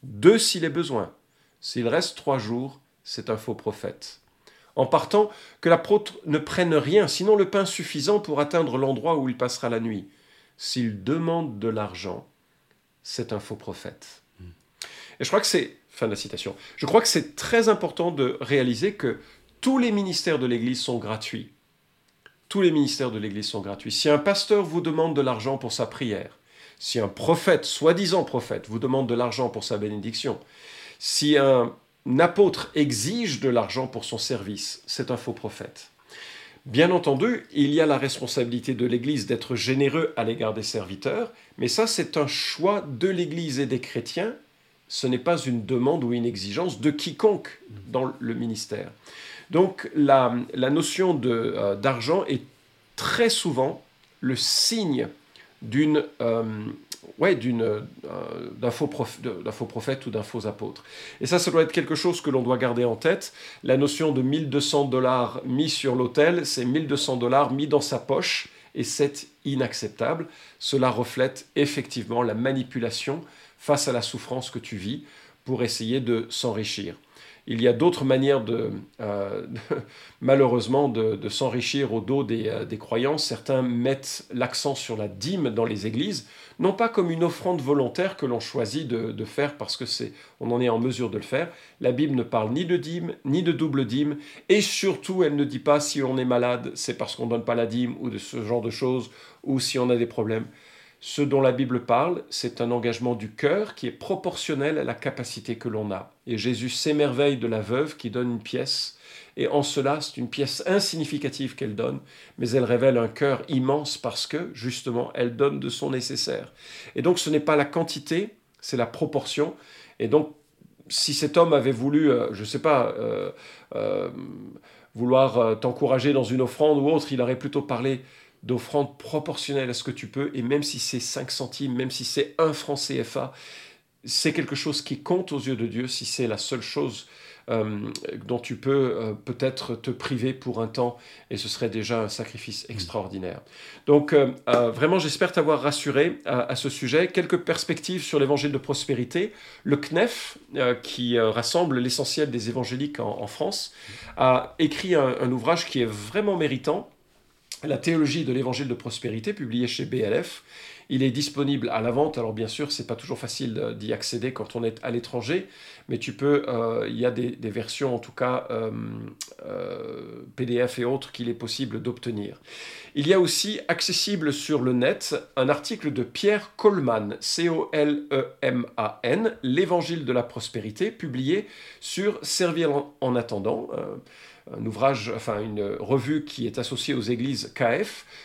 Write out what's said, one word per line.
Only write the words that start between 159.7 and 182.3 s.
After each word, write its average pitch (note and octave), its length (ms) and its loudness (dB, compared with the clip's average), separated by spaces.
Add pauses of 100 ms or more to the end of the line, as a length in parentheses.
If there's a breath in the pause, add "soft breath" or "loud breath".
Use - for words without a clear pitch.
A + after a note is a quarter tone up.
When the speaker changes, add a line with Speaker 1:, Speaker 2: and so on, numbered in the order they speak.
Speaker 1:
B B2+ 100 -6
L A#2 280 0
F. - 200 -12 (460 loud breath)
Il C3 120 2
est C3+ 80 4
disponible C#3 600 -2
à A2 120 0
la A#2 80 0
vente. D3 300 0
Alors A2 140 -2
bien A2 160 -4
sûr, D3 220 -6
c'est - 140 -6
pas - 100 -6
toujours A#2+ 220 -10
facile, A#2 400 -6
euh, A2+ 160 -4
d'y A2 180 -6
accéder A#2+ 420 -4
quand - 220 -8
on A#2 80 -4
est A2+ 200 -2
à A#2+ 80 -4
l'étranger, A#2+ 560 -2 (400 loud breath)
mais A#2+ 100 -4
tu - 160 -6
peux, C#3+ 340 4
euh, A#2 400 0
il A2+ 120 -4
y A#2+ 80 2
a B2 40 2
des, A#2+ 200 -2
des - 180 -6
versions, A#2+ 460 -2
en A2+ 40 -2
tout - 120 -16
cas, B2+ 400 -2
euh, A2+ 180 -2 (800)
euh, - 760 -8 (140)
P B2+ 100 -2
D A#2+ 220 2
F A#2+ 120 -6
et B2 60 0
autres, C3+ 260 -2
qu'il B2 160 -6
est A#2+ 60 0
possible A2+ 480 -6
d'obtenir. A2 580 -6 (540 loud breath)
Il C#3+ 140 0
y F3+ 60 8
a F#3+ 60 6
aussi G#3 480 0
accessible E3+ 640 0
sur C#3+ 300 0
le B2+ 120 2
net C3 420 0 (200)
un C3 140 2
article D3+ 420 -2
de B2+ 120 -2
Pierre G3+ 540 0
Coleman, B2 600 4
C - 300 0
O D#3+ 240 0
L D3 380 2
E C3+ 140 2 (180)
M B2+ 220 0 (120)
A G#2+ 240 -4
N, G#3+ 400 0
L'Évangile E3 640 0
de B2+ 80 0
la A#2+ 100 2
prospérité, A2+ 680 -6
publié D3 560 -2 (320 loud breath)
sur - 420 -2
Servir E3 540 0